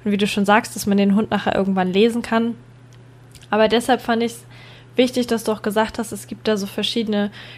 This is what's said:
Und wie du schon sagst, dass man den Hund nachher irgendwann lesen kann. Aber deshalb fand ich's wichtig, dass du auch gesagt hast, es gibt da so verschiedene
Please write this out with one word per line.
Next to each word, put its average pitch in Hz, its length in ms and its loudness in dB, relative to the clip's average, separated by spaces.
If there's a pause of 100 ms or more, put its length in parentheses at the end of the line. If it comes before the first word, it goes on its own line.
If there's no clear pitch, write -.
Und 208 80 -2
wie 202 60 2
du 202 80 0
schon 202 200 0
sagst, 214 300 2
dass 208 120 -6
man 202 100 2
den 202 180 4
Hund 214 140 0
nachher - 260 -2
irgendwann 190 360 0
lesen 226 300 2
kann. 226 340 -2 (920)
Aber 220 180 4
deshalb 240 340 2
fand 233 220 0
ich's 233 220 -6 (500)
wichtig, 247 320 2
dass 226 160 -2
du 220 80 0
auch 208 100 -6
gesagt 214 380 -2
hast, 220 120 -8
es - 160 -12
gibt - 200 -10
da 214 100 2
so 196 80 -6
verschiedene 208 640 -2 (260)